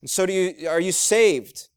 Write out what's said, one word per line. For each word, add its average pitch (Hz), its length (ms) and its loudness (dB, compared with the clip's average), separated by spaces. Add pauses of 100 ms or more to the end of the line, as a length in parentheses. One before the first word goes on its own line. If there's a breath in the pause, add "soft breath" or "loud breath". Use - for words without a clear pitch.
And 139 100 -18
so 190 160 0
do 190 60 -2
you, 180 360 -2
are 165 100 0
you 180 120 -2
saved? 190 840 0